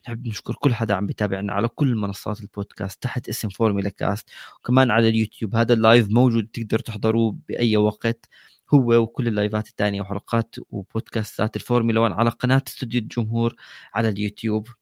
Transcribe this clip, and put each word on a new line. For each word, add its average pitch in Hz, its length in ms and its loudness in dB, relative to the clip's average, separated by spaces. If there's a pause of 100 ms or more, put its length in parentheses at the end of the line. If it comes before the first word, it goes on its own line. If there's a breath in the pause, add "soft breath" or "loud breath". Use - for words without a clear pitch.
نحب 120 220 -10
نشكر 113 280 -8
كل 127 200 0
حدا 107 200 -2
عم 98 120 -2
بيتابعنا 98 460 -4
على 104 160 0
كل 131 260 0
منصات 104 460 -6
البودكاست 104 600 -10
تحت - 260 -6
اسم 107 200 -6
فورميلا 101 420 -2
كاست، 101 380 -6 (300 loud breath)
وكمان 127 320 2
على 113 180 4
اليوتيوب. 110 480 -2
هذا 117 160 2
اللايف 113 380 6
موجود، 117 420 4
تقدر 113 260 -4
تحضروه 110 580 -2 (120)
بأي 113 280 0
وقت، 107 500 0 (480 soft breath)
هو 120 200 6
وكل 117 340 2
اللايفات 104 400 -2
الثانية 101 320 -2
وحلقات 101 540 -4 (160)
وبودكاستات 107 880 -6
الفورمولا 113 440 0
وان 113 120 2
على 113 180 0
قناة 127 380 0
استوديو 120 320 -6
الجمهور 117 540 -2 (400 loud breath)
على 110 140 0
اليوتيوب. 107 600 -4 (140)